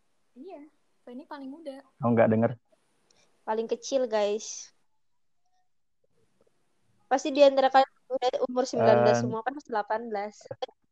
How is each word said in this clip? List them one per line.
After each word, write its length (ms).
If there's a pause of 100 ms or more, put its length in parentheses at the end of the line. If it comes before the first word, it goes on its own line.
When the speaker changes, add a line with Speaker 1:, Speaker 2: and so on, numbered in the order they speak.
(320)
Speaker 1:
Iya, 280 (440)
Feni 240
paling 240
muda. 240 (240)
Speaker 2:
Kamu 160
nggak 160
denger? 180 (920)
Speaker 3:
Paling 240
kecil, 400
guys. 640 (2250)
Pasti 240
di 80
antara 320
kalian 200 (200)
udah 200 (160)
umur 160
sembilan 400
belas 120
Speaker 2:
Em. 80
Speaker 3:
semua, 200
kan 120
masih 160
delapan 360
belas. 320 (520)